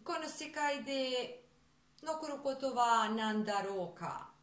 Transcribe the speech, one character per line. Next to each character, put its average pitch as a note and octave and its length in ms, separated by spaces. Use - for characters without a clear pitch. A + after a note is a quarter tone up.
こ E4 140
の D#4+ 100
世 D4+ 220
界 C#4+ 340
で C4 600
残 D#4 260
る C#4+ 140
こ C4+ 120
と C4+ 200
は A#3 340
何 G#3+ 360
だ G3+ 180
ろ F#3+ 340
う - 20
か。 D#3+ 300